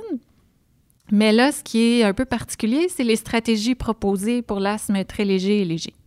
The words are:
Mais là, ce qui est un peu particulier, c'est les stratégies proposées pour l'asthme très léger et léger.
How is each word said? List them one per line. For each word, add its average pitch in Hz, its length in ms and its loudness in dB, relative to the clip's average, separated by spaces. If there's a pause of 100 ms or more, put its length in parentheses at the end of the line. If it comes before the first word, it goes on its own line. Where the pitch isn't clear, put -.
(1120)
Mais 214 220 4
là, 254 180 4
ce - 120 -8
qui 233 360 2
est 226 60 4
un 196 80 2
peu 254 100 -2
particulier, 247 640 -2
c'est 285 160 -4
les 226 140 2
stratégies 233 580 0
proposées 208 640 -2
pour 202 200 -4
l'asthme 202 420 -2
très - 220 -4
léger 196 340 2
et 190 60 0
léger. 165 280 -4 (140)